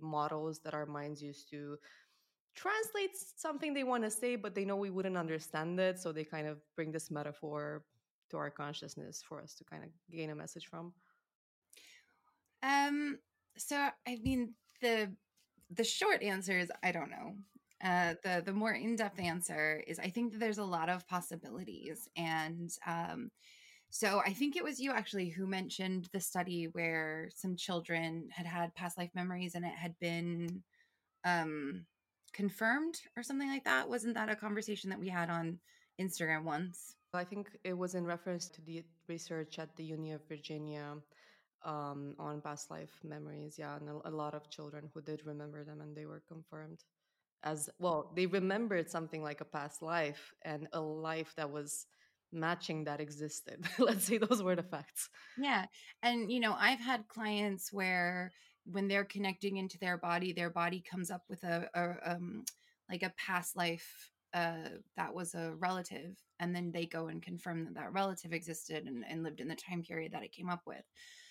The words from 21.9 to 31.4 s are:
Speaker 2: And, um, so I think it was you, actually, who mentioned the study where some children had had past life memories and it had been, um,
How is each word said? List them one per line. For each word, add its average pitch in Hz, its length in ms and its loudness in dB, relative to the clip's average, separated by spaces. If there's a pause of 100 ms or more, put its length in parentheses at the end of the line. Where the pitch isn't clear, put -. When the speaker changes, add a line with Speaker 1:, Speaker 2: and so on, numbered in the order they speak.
Speaker 2:
And, 165 540 0 (160)
um, 170 440 -2 (600)
so 202 340 4
I 196 100 4
think 285 220 2
it 349 80 0
was 269 160 -2
you, 269 120 2
actually, 196 380 2
who 185 160 -2
mentioned 185 680 0
the 196 80 0
study 175 460 0
where 160 680 0
some 185 220 -2
children 165 760 0
had 175 160 -4
had 170 280 -2
past 175 240 -4
life 175 160 -2
memories 180 400 0
and 175 100 -2
it 170 100 -2
had 170 240 -6
been, 170 640 0 (600)
um, 156 600 2 (460)